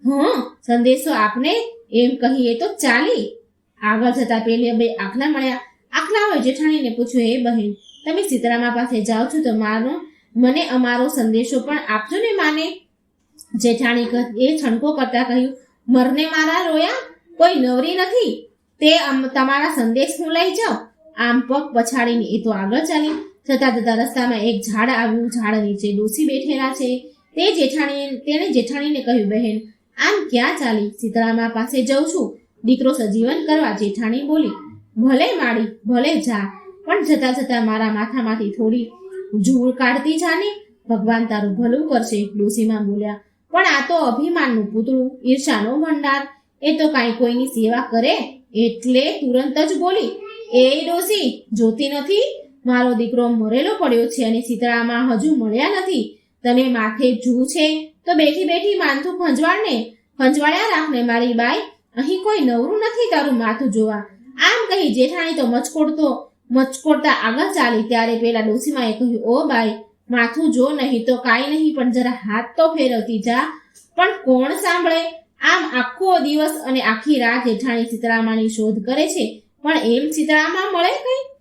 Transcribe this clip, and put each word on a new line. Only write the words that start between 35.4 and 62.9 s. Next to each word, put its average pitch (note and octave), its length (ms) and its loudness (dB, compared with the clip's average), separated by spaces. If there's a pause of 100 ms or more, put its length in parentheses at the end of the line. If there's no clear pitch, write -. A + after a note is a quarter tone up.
ભલે B3 300 2
જા, G3+ 460 -4 (240)
પણ F4 180 0
જતા D4+ 280 2
જતા B3 340 0
મારા A3 280 0
માથામાંથી A3 580 -2
થોડી A3+ 400 0 (480)
ધૂળ B3+ 320 4
કાઢતી C4+ 460 0
જા E4+ 220 0
ને, G#4 260 -6 (240)
ભગવાન A3+ 360 0
તારું G#3 300 -2
ભલું A#3+ 340 0
કરશે." A3 460 0
ડોસીમા A3 440 0
બોલ્યા, G#3 440 -4 (280)
"પણ F4+ 140 2
આ C#4 220 0
તો E4+ 80 0
અભિમાનનું C4 760 0
પૂતળું, B3+ 540 -2
ઈર્ષાનો B3+ 520 0
ભંડાર, C#4+ 500 0 (340)
એ D#4 160 2
તો D#4 100 2
કાંઈ B3 240 2
કોઈની A#3+ 340 0
સેવા A#3+ 460 0
કરે." B3+ 440 0 (180)
એટલે B3+ 580 2
તુરંત C4 460 0
જ D#4 220 0
બોલી, F4+ 420 -2 (320)
"એ C4 340 4
ડોસી, F4 680 -2
જોતી A3+ 360 2
નથી? G4 560 -2 (200)
મારો B3 280 2
દીકરો A#3 340 0
મરેલો A#3+ 520 0
પડ્યો A#3+ 280 2
છે B3 160 -4
અને A3+ 180 0
શીતળામાં A#3+ 720 0
હજુ C#4+ 220 2
મળ્યા A#3+ 340 0
નથી. F#4 500 -2 (240)
તને B3 200 4
માથે A#3+ 520 0
જુ B3 300 0
છે D#4 480 -2 (120)
તો F4 100 2
બેઠી D#4 280 2
બેઠી F#4+ 320 0
માથું E4+ 440 -2
ખંજવાળ E4 400 0
ને, C#4+ 380 -4 (200)
ખંજવાળ્યા D4 400 2
રાખ E4+ 320 0
ને B3 140 0
મારી A#3+ 300 0
બાઈ, A#3+ 260 0 (360)
અહીં F4 280 -2
કોઈ G#4+ 160 0
નવરું C4 380 2
નથી A4 380 0